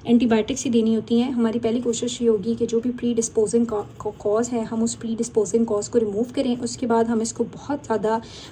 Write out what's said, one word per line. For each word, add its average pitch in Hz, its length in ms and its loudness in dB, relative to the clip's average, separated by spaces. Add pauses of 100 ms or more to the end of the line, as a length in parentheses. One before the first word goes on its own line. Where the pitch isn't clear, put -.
antibiotics 233 560 4
ही 277 60 0
देनी 226 260 4
होती 233 240 2
हैं। 262 120 2
हमारी 233 280 2
पहली 226 220 0
कोशिश 240 400 -2
ये 233 60 2
होगी 220 280 2
कि 233 100 -2
जो 226 140 2
भी 247 100 -2
predisposing 233 760 0
का, 220 140 -2
का - 300 -8
cause 220 400 0
है 233 140 -2
हम 226 200 -2
उस 233 120 -2
predisposing 226 720 0
cause 208 220 -2
को 240 120 2
remove 214 260 0 (100)
करें। 247 220 0
उसके 247 280 -6
बाद 226 220 2
हम 226 140 0
इसको 226 220 -2
बहुत - 420 -8
ज़्यादा, 220 360 0 (300)